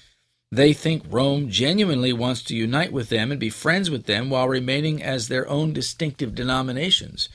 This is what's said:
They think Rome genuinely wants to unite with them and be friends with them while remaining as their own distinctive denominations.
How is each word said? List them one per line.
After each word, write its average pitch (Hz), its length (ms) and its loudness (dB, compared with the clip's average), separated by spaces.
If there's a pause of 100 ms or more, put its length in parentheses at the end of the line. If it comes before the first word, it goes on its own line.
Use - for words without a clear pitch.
(520)
They 139 220 6
think 160 340 -2
Rome 139 400 2
genuinely 131 640 2
wants 120 300 0
to - 120 -8
unite 120 380 0
with 123 160 -4
them 113 220 0
and 143 100 -4
be 110 80 -2
friends 170 420 0
with 131 140 -4
them 113 240 0
while 127 180 2
remaining 135 560 0
as 127 240 -2
their 131 220 -2
own 151 240 0
distinctive 139 600 -4
denominations. 131 1000 -2